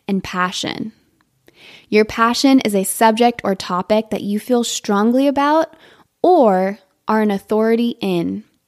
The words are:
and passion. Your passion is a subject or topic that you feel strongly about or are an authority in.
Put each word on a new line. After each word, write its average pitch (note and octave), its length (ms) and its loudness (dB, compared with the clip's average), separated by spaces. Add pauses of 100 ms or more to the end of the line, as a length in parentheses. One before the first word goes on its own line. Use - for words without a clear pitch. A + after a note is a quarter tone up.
and G3 160 -2
passion. - 680 -6 (960)
Your G#3+ 160 2
passion A#3+ 560 2
is G#3+ 140 -2
a F#3+ 80 0
subject A3+ 640 2
or G3 100 -2
topic F#3+ 560 -2
that G#3 120 -6
you G3+ 180 -4
feel A#3+ 240 -2
strongly A3+ 640 0
about C#4+ 480 0 (440)
or G#3 600 2 (260)
are G#3+ 160 0
an G#3 80 0
authority A3+ 680 0
in. F#3+ 420 -4 (260)